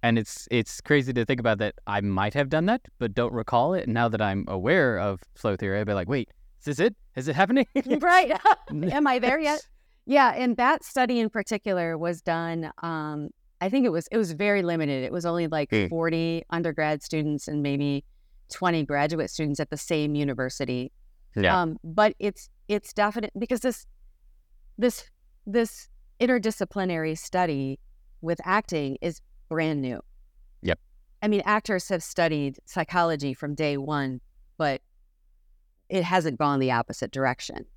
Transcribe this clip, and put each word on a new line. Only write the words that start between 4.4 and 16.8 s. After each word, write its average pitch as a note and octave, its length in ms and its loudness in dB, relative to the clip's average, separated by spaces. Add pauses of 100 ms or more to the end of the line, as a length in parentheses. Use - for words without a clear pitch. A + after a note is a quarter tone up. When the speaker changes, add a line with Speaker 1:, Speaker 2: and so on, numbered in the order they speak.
Speaker 1:
aware A#2 500 2
of G2 220 -2 (140)
flow G2+ 220 -2
theory, G2 220 -2
I'd G#2 80 -2
be G#2 60 -2
like, F#2 160 -2
"Wait, B2+ 220 -2 (300)
is - 40 -20
this C#3+ 140 -6
it? G#3 180 2 (200)
Is C3 120 -6
it C3+ 80 -2
happening?" G#3+ 380 4
<laughs> C4+ 260 0
Speaker 2:
Right. F4 320 6 (220)
<laughs> - 160 -6
Am F#3 360 0
I B3+ 120 2
there B3 220 2
Speaker 1:
<laughs> D4+ 100 0
Speaker 2:
yet? D4+ 160 -2 (400)
Yeah. C4 280 6
And B3 220 0
that C4 280 2
study B3 360 0
in A3 80 0
particular F#3 680 -2
was E3+ 240 -4
done, E3 500 -2 (100)
um, D3+ 460 -6 (320)
I F#3 80 0
think B3+ 160 4
it A#3 60 4
was, D#3+ 200 -2
it A3 60 -2
was G3 160 0
very G3+ 300 2
limited. D#3 420 0
It - 80 -6
was F3 140 -4
only, E3+ 220 -2
like, D3+ 200 -2
Speaker 1:
Hmm. G#2 200 2
Speaker 2:
forty E3 600 -2
undergrad D#3 540 -2